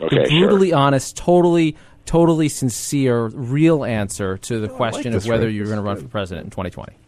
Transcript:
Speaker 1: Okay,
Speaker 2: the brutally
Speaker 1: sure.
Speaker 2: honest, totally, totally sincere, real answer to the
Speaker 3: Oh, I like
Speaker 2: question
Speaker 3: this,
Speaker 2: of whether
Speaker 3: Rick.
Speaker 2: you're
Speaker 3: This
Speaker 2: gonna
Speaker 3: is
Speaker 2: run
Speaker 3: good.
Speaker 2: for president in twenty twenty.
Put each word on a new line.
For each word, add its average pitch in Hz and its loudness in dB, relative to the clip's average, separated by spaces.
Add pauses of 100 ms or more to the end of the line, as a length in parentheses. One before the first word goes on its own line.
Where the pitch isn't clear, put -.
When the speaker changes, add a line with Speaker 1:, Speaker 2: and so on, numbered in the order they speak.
Speaker 1:
Okay, 143 2
Speaker 2:
the 131 2
brutally 190 4
Speaker 1:
sure. 160 2
Speaker 2:
honest, 139 2
totally, 170 2 (280)
totally 165 4
sincere, 123 -2
real 139 0
answer 101 -4
to 113 -6
the 107 -4
Speaker 3:
Oh, - -4
I - -10
like - -16
Speaker 2:
question 120 -4
Speaker 3:
this, 98 0
Speaker 2:
of 113 -4
whether 113 0
Speaker 3:
Rick. 110 -2
Speaker 2:
you're 104 -4
Speaker 3:
This 107 -4
Speaker 2:
gonna 104 -4
Speaker 3:
is 101 -4
Speaker 2:
run 101 -4
Speaker 3:
good. - -10
Speaker 2:
for 127 -16
president 92 -8
in 104 -16
twenty 95 -8
twenty. - -16 (140)